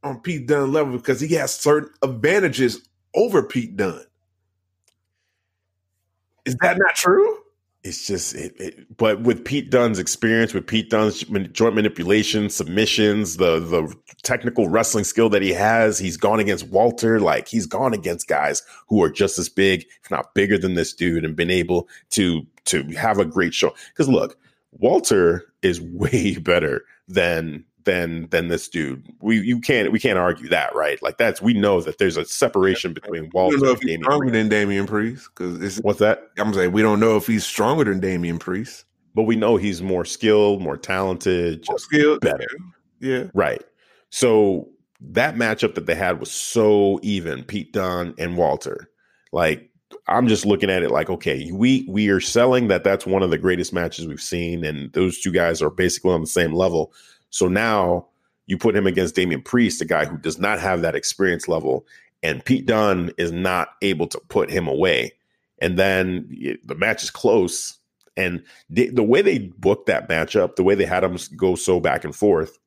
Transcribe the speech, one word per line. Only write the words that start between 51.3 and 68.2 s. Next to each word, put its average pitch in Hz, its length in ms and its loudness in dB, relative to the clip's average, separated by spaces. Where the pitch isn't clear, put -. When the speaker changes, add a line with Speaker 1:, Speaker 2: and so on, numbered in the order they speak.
Speaker 2:
we, 123 360 2
we 101 220 0
are 95 100 4
selling 123 480 2
that 90 160 2
that's 98 240 0
one 95 160 2
of 87 80 0
the 80 60 0
greatest 90 360 -2
matches 85 320 -4
we've 73 160 -12
seen, 87 420 -6
and 73 300 -8
those 90 260 0
two 92 120 -4
guys 85 300 0
are 78 100 0
basically 90 400 0
on 82 100 0
the 78 60 -6
same 82 260 0
level. 85 400 0
So 95 160 0
now 95 600 0
you 92 100 -4
put 107 180 2
him 101 120 2
against 90 260 0
Damian 85 300 0
Priest, 117 380 0
a 82 40 -4
guy 78 200 0
who 78 120 -10
does 80 220 -6
not 98 200 -2
have 90 220 -2
that 80 140 -2
experience 87 520 -2
level, 71 380 -2
and 76 200 -4
Pete 131 220 -2
Dunne 101 540 0
is 85 120 -2
not 90 380 -2
able 87 240 0
to - 120 -10
put - 200 0
him 85 180 -2
away. 69 440 0
And 87 180 -2
then 92 540 0
y-, - 340 -8
the - 80 -12
match 98 300 -2
is - 80 -10
close, - 640 -2
and 90 260 -4